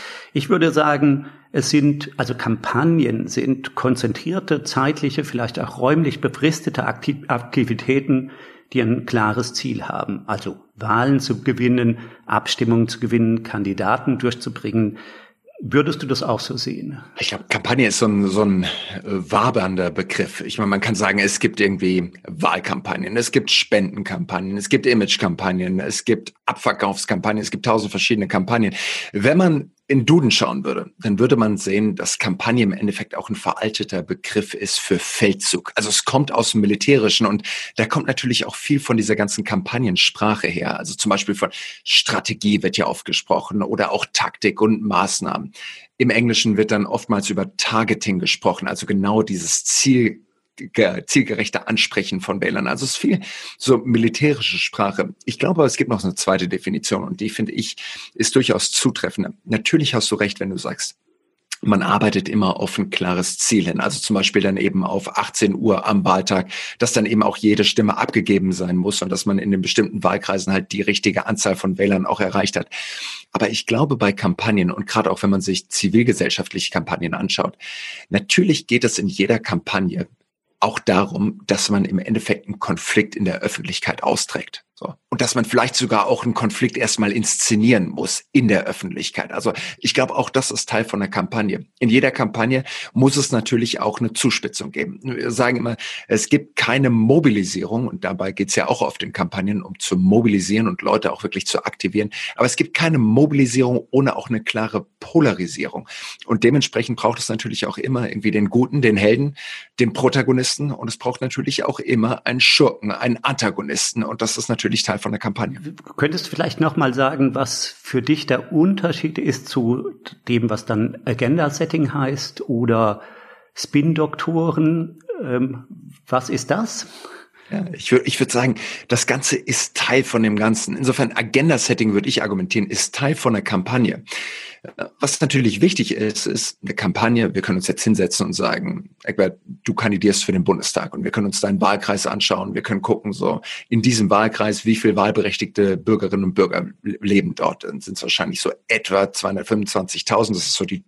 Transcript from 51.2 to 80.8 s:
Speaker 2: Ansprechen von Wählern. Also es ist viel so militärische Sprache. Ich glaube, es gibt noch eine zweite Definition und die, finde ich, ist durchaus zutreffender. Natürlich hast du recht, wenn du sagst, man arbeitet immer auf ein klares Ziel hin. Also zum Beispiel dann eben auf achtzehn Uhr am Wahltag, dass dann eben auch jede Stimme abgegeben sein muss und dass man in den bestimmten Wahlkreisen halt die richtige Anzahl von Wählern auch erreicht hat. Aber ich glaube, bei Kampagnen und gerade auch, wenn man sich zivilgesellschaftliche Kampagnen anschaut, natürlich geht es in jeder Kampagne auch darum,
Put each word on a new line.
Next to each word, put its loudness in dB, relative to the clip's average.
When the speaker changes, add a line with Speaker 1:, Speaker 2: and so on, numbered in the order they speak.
Speaker 2:
Ansprechen -2
von -4
Wählern. -2
Also -2
es -4
ist -4
viel 0
so 4
militärische 2
Sprache. -2
Ich -6
glaube, 2
es 2
gibt 2
noch -2
eine 0
zweite 0
Definition -2
und -8
die, -4
finde -4
ich, -6
ist 2
durchaus 2
zutreffender. -2
Natürlich 0
hast 0
du -2
recht, -2
wenn -4
du -6
sagst, -8
man 2
arbeitet 2
immer 2
auf -4
ein 0
klares -2
Ziel 2
hin. -2
Also 0
zum -2
Beispiel 2
dann 2
eben 0
auf -4
achtzehn 0
Uhr 0
am 2
Wahltag, 2
dass 0
dann 4
eben 2
auch 0
jede 4
Stimme 2
abgegeben 2
sein -2
muss 0
und -4
dass -4
man 2
in -2
den 2
bestimmten 0
Wahlkreisen 0
halt 0
die -2
richtige 0
Anzahl 0
von -2
Wählern 2
auch -2
erreicht 0
hat. -4
Aber 0
ich -6
glaube, 0
bei 2
Kampagnen 0
und -6
gerade 0
auch, -4
wenn 4
man 2
sich -4
zivilgesellschaftliche 0
Kampagnen -2
anschaut, -2
natürlich 2
geht 2
es 0
in 0
jeder 0
Kampagne -2
auch 0
darum, 0